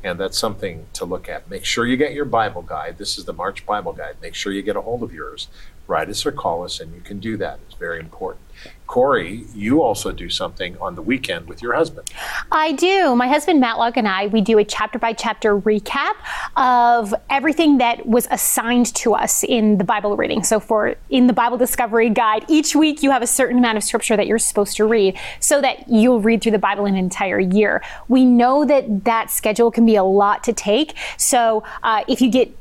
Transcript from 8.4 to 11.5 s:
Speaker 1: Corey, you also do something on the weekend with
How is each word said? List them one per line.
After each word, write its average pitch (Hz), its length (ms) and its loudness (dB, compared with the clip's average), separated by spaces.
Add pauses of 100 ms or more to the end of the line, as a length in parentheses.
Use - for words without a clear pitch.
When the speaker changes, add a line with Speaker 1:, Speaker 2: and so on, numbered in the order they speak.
Speaker 1:
Corey, 117 560 0 (100)
you 113 280 0
also 104 300 -2
do 90 180 -10
something 87 480 -8
on 90 180 -10
the - 60 -14
weekend 101 460 -6
with - 140 -16